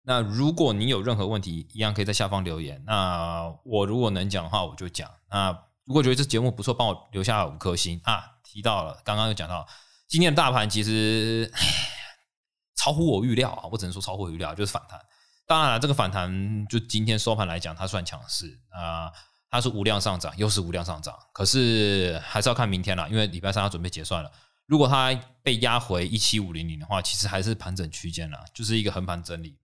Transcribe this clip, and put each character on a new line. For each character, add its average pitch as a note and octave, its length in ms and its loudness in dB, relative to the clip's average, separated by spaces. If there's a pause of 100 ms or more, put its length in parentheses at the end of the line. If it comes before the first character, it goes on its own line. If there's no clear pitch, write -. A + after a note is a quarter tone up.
那 A#2+ 120 2
如 A#2+ 320 2
果 D#3+ 180 4
你 G#2 160 0
有 A#2+ 140 2
任 A2+ 160 0
何 G2 100 0
问 G#2+ 140 0
题， E2 320 -6
一 G#2+ 60 -14
样 G#2+ 140 2
可 G2+ 80 0
以 G2 40 2
在 G#2 80 -2
下 G2 160 0
方 G2 120 0
留 E2 200 -4
言。 C#2 240 -10
那 E2+ 680 -2 (120)
我 G#2 200 2
如 G#2+ 140 0
果 A#2+ 100 4
能 F#2+ 200 0
讲 F#2+ 120 -2
的 D#2+ 80 -8
话， F#2+ 140 0
我 D2+ 100 -6
就 F2+ 140 -10
讲。 - 240 -10 (180)
那 G2 220 2 (320)
如 C3 100 -8
果 D3+ 80 6
觉 B2+ 60 6
得 B2+ 80 6
这 C3+ 80 0
节 A2+ 160 2
目 B2 100 4
不 G#2 140 -6
错， A#2+ 100 0
帮 - 140 2
我 F#2 240 -4
留 G2 100 -2
下 G#2 240 2
五 D2+ 120 -8
颗 F2+ 180 -2
星 E2+ 300 -2
啊。 - 360 -2
提 - 200 -18
到 G#2 240 0
了， D#2 180 -12
刚 G#2 140 0
刚 A2 100 2
有 A2 60 0
讲 E2 160 -6
到， F2 180 -6 (400)
今 D#3+ 140 4
天 E3+ 120 6
的 - 40 4
大 D#3 120 6
盘 A2+ 200 2
其 G#2+ 120 0
实， A2 720 2
唉， - 80 -2 (1160)
超 C#3+ 160 2
乎 D#3+ 120 2
我 A2+ 200 4
预 B2 100 2
料 A#2+ 160 2
啊， - 180 -12
我 A2 80 -6
只 G2+ 80 -4
能 F2+ 60 -4
说 F#2+ 100 -8
超 F#2 140 -6
乎 G2+ 80 -6
我 F2+ 60 -6
预 E2 80 -8
料， E2 180 -6
就 G2+ 100 -2
是 G2 60 -4
反 - 160 -6
弹。 E2 100 -18 (480)
当 D#3+ 160 4
然 C#3+ 100 4
了， A#2 80 2
这 C#3+ 100 0
个 C#3+ 40 4
反 A2 160 2
弹 F#2+ 580 -2
就 A#2 120 0
今 A2 260 -2
天 A2 140 2
收 A2 160 2
盘 G#2 100 0
来 E2+ 140 -4
讲， E2 160 -8
它 F#2+ 100 -6
算 F2+ 200 -4
强 - 240 -12
势 D2 280 -8 (120)
啊， E2 420 -8 (380)
它 B2 100 0
是 B2 80 0
无 G#2 160 -2
量 G#2 160 4
上 F#2+ 180 -2
涨， E2+ 200 -6
又 G#2+ 120 2
是 G2+ 120 2
无 E2+ 100 -4
量 F2 140 -2
上 D#2+ 160 -8
涨。 - 180 -12 (140)
可 G2 100 -2
是 G#2 840 4
还 - 160 0
是 G#2+ 60 4
要 A#2+ 80 4
看 A#2+ 120 2
明 F#2 140 0
天 F#2+ 140 0
啦， E2 140 -4
因 A2 80 0
为 G#2+ 100 2
礼 F2+ 140 -6
拜 G2 100 0
三 G2+ 100 2
要 G2 60 2
准 F2 140 -4
备 F2+ 80 -4
结 D#2 160 -10
算 - 180 -4
了。 - 80 -12 (340)
如 D#3 120 4
果 C#3+ 80 8
它 C3 280 4 (280)
被 C3 180 2
压 A#2+ 200 4
回 F#2 260 -2
一 A2 120 -2
七 G#2+ 240 2
五 F#2 100 -4
零 D#2+ 160 -6
零 D#2+ 100 -6
的 D2 80 -10
话， G2 160 0
其 - 140 -2
实 F#2 100 0
还 F#2+ 160 0
是 A2 140 0
盘 - 180 -8
整 F2+ 160 -4
区 - 220 -10
间 D#3+ 180 -8
啦， C#3+ 140 -14 (100)
就 A#2 120 -8
是 A2 120 2
一 A2 60 2
个 G2+ 80 0
横 F#2 140 -4
盘 F2 180 -6
整 E2 180 -10
理， D#2+ 220 -16